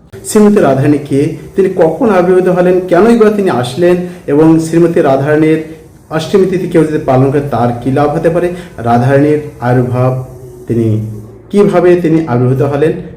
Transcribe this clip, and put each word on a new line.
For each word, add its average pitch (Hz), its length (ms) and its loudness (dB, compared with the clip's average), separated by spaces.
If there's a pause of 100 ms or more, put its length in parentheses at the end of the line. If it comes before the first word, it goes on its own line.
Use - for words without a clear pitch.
(260)
শ্রীমতী 208 360 4
রাধারানী 147 360 0
কে, 147 380 -2 (200)
তিনি 190 200 2
কখন 180 340 0
আবির্ভূত 180 380 2
হলেন, 180 400 2
কেনই 214 300 4
বা 214 120 4
তিনি 202 200 -2
আসলেন 165 460 0 (320)
এবং 160 320 4
শ্রীমতী 165 420 0
রাধারানীর 151 600 0 (460)
অষ্টমী 170 360 0
তিথি 180 220 -4
কেউ 160 160 2
যদি 151 220 -2
পালন 135 260 2
করে 143 100 0 (100)
তার 120 180 -2 (120)
কী 135 100 -4
লাভ 147 180 0
হতে 160 200 -2
পারে, 175 240 -2 (240)
রাধারানীর 135 640 2 (180)
আবির্ভাব 123 680 -2 (420)
তিনি 110 340 -2 (480)
কিভাবে 175 520 2
তিনি 160 260 0
আবির্ভূত 127 340 0
হলেন, 143 300 0 (260)